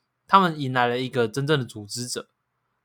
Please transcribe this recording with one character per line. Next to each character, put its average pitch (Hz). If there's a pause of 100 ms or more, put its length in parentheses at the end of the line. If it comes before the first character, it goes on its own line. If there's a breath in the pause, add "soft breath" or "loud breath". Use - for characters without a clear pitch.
(260)
他 196
们 165
迎 135
来 123
了 123
一 127
个 117
真 139
正 147
的 123
组 107
织 120
者， - (560)